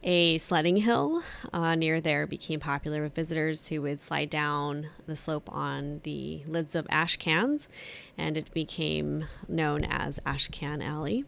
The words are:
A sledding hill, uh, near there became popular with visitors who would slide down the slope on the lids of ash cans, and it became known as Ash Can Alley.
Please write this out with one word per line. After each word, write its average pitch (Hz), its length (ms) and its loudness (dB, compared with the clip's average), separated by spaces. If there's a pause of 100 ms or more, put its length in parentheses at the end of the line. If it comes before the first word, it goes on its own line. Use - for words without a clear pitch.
A 170 340 6
sledding 175 380 4
hill, 277 460 4 (300)
uh, 165 220 2
near 160 260 4
there 151 260 2
became - 320 -4
popular 147 440 -2
with 147 120 -4
visitors 156 540 0
who 151 140 -2
would 143 180 -2
slide 147 280 -2
down 147 580 -2 (180)
the 156 100 -6
slope 151 340 -2
on 143 540 -4
the 147 420 -6
lids 160 300 -2
of 160 140 0
ash 160 260 4
cans, 226 540 2 (480)
and 156 180 0
it 156 160 -4
became 151 760 -2 (200)
known 151 380 2
as - 400 -2
Ash 143 240 0
Can 147 320 -6
Alley. 151 460 -2